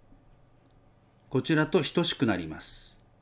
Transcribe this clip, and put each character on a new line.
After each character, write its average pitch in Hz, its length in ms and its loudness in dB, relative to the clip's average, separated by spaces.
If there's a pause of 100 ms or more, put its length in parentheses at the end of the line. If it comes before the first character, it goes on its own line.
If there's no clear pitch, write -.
(1300)
こ 131 120 0
ち 160 140 0
ら 151 120 2
と 165 140 4
等 165 220 0
し - 120 0
く 135 100 0
な 107 100 2
り 85 120 -6
ま 78 120 -10
す。 - 400 -10 (220)